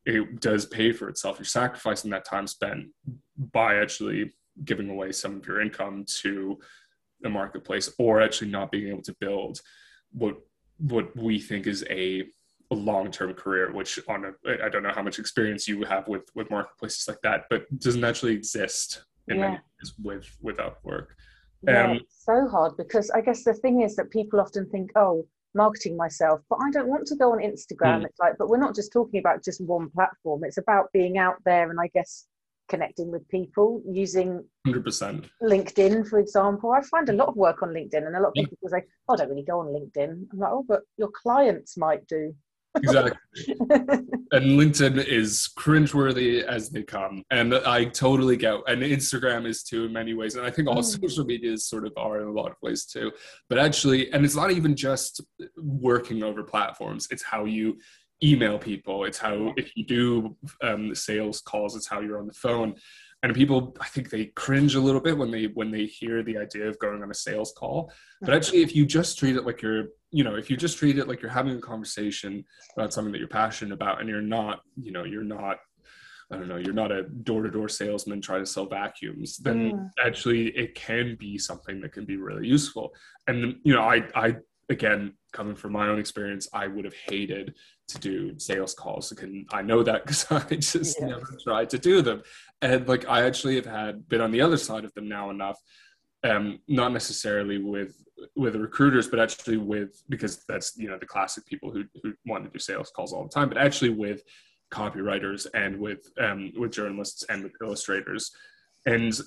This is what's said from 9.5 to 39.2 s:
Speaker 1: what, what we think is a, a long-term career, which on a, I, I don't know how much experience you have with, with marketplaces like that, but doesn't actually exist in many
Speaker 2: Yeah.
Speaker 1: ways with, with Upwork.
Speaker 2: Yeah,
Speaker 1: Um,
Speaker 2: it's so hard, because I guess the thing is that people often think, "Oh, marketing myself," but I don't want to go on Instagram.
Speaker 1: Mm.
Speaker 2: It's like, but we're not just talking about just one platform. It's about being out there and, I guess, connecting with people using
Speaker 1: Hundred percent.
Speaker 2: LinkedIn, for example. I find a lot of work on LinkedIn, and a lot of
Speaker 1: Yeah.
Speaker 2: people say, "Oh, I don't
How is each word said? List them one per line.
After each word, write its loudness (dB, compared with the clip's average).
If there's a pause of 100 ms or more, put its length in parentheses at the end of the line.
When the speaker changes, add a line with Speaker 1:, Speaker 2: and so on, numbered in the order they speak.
Speaker 1:
what, -4 (420)
what -2
we 0
think -4
is -4
a, -2 (480)
a -2
long-term -2
career, -2
which -6
on -4
a, -10 (180)
I, -2
I -2
don't -2
know -2
how -4
much -6
experience -2
you -2
have -2
with, -4 (100)
with -8
marketplaces -6
like -10
that, 0
but 0 (140)
doesn't 2
actually 2
exist -4 (240)
in 0
many 0
Speaker 2:
Yeah. -10 (220)
Speaker 1:
ways -16
with, -10
with -6
Upwork. -8 (560)
Speaker 2:
Yeah, 6
Speaker 1:
Um, 4
Speaker 2:
it's -12
so 6
hard, 2
because 0
I 4
guess 0
the 4
thing 4
is 2
that -2
people 2
often 0
think, -4
"Oh, 6 (260)
marketing 2
myself," 2 (100)
but 2
I 0
don't 0
want 0
to -4
go 6
on 0
Instagram. 0
Speaker 1:
Mm. -4
Speaker 2:
It's -10
like, 4
but 0
we're 4
not -2
just -6
talking 2
about 2
just -6
one -2
platform. -2
It's -6
about 4
being 4
out 4
there 4
and, -6
I 0
guess, -4 (420)
connecting -4
with -8
people 2 (100)
using 0 (240)
Speaker 1:
Hundred 0
percent. -6 (180)
Speaker 2:
LinkedIn, 4
for 4
example. 2
I 6
find 0
a 2
lot 4
of -2
work 4
on -2
LinkedIn, -2
and -4
a 2
lot 4
of -10
Speaker 1:
Yeah. 2
Speaker 2:
people -10
say, 0 (260)
"Oh, 6
I 0
don't 0